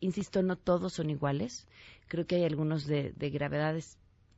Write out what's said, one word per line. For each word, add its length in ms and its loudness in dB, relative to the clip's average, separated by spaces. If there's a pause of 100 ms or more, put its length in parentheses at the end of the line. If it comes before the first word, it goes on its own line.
Insisto, 400 0
no 160 0
todos 360 2
son 160 -2
iguales. 580 -2 (400)
Creo 180 -4
que 100 0
hay 80 4
algunos 420 0
de, 280 0
de 160 -4
gravedades 680 -2 (400)